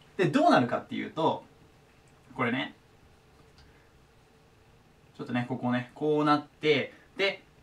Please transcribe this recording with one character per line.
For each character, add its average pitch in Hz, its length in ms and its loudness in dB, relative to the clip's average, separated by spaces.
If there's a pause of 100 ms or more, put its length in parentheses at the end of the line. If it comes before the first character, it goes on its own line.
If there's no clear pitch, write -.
(160)
で、 180 120 2
ど 285 180 2
う 320 60 8
な 226 80 6
る 120 80 2
か - 100 -4
っ - 80 -8
て - 80 -14
い - 100 -6
う 214 60 -10
と、 - 340 -2 (920)
こ 131 80 -4
れ 120 80 0
ね、 - 240 -6 (2500)
ち - 40 -10
ょ - 20 -8
っ - 20 -12
と 120 80 -8
ね、 123 160 -2
こ 123 80 -4
こ 123 140 -2
ね、 123 240 -4
こ 151 240 0
う 147 40 2
な 147 120 4
っ 147 100 -2
て、 - 480 -2 (240)
で、 196 240 -2 (220)